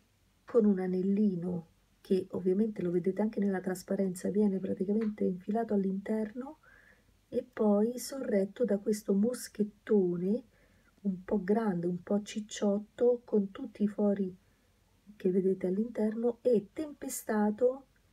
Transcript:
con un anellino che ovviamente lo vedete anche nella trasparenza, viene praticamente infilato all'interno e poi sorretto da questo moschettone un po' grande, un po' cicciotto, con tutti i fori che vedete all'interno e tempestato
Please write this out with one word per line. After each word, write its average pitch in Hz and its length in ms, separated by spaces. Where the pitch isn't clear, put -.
con 220 220
un 190 140
anellino 185 880
che 185 300
ovviamente 190 500
lo 175 80
vedete 185 320
anche 220 180
nella 196 200
trasparenza, 190 680
viene 196 300
praticamente 202 640
infilato 208 480
all'interno 220 840
e 247 160
poi 220 560
sorretto 226 680
da 196 100
questo 208 380
moschettone 202 1300
un 185 220
po' 208 180
grande, 190 440
un 180 160
po' 202 180
cicciotto, 208 1040
con 202 260
tutti - 320
i 208 60
fori 202 480
che 185 140
vedete 185 360
all'interno 220 760
e 214 320
tempestato 254 1120